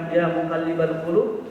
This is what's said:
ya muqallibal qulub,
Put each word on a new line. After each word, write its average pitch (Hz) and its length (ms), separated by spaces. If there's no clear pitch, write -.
ya 170 240
muqallibal 160 720
qulub, 208 220